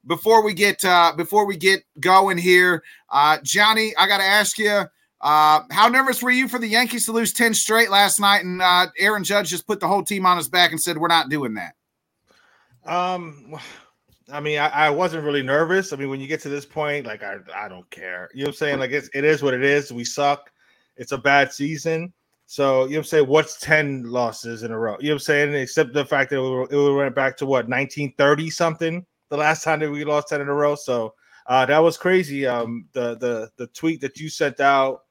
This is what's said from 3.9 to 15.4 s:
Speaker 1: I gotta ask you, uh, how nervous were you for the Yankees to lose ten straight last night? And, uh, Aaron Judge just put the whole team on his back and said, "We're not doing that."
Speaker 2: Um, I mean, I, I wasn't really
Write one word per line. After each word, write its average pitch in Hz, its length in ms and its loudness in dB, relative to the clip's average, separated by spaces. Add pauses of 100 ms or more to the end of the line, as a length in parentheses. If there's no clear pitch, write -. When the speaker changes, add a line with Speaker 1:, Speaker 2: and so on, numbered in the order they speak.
Speaker 1:
I 175 100 4
gotta 196 180 0
ask 202 340 2
you, 208 260 2 (380)
uh, 151 400 4 (100)
how 208 160 4
nervous 262 340 2
were 247 100 0
you 254 180 2
for 247 100 -6
the 233 80 -6
Yankees 233 380 0
to 226 80 -6
lose 226 180 0
ten 226 220 0
straight 220 360 2
last 196 300 2
night? 202 240 4
And, 180 180 -4
uh, 180 260 4 (100)
Aaron 202 260 2
Judge 196 260 0
just 175 160 -8
put 202 140 -4
the 170 80 -2
whole 190 160 2
team 190 220 -4
on 180 100 6
his 160 140 -6
back 175 220 4
and 160 100 -6
said, 170 160 -4
"We're 165 100 -2
not 160 220 2
doing 135 240 -4
that." 87 220 -10 (1080)
Speaker 2:
Um, 165 680 -6 (760)
I 147 80 -10
mean, 151 200 -2
I, 151 80 2
I 151 220 4
wasn't 160 340 -2
really 143 180 0